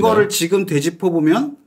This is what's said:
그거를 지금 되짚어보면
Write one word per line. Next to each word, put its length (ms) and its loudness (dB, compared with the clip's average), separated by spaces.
그거를 220 2
지금 360 -2
되짚어보면 1000 0